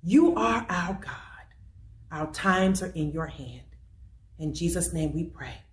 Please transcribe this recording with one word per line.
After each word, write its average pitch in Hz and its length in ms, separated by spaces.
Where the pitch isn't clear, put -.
"You 262 320
are 226 340
our 180 320
God. - 460
Our 156 200
times 190 500
are 180 120
in 151 180
your 160 160
hand." 123 480
In 151 140
Jesus' 170 400
name 156 220
we 165 100
pray. - 380